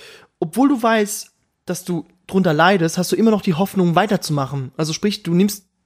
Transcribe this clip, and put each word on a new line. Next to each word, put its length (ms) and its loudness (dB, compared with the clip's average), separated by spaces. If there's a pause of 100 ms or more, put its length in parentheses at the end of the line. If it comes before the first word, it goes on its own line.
(400)
obwohl 300 0
du 120 0
weißt, 500 0 (340)
dass 200 -8
du 220 -6 (200)
drunter 260 2
leidest, 440 2
hast 140 -2
du 40 0
immer 160 4
noch 100 0
die 140 -2
Hoffnung, 400 0
weiterzumachen. 800 -2
Also 160 -4
sprich, 300 -4
du 100 -2
nimmst 320 0 (200)